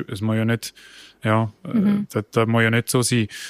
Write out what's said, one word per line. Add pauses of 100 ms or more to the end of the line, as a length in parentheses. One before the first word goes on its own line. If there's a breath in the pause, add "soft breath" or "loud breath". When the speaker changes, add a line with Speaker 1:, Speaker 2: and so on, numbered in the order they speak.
Speaker 1:
es
muss
ja
nicht, (480 loud breath)
ja, (140)
äh,
Speaker 2:
Mhm.
Speaker 1:
das,
das
muss
ja
nicht
so
sein. (220 loud breath)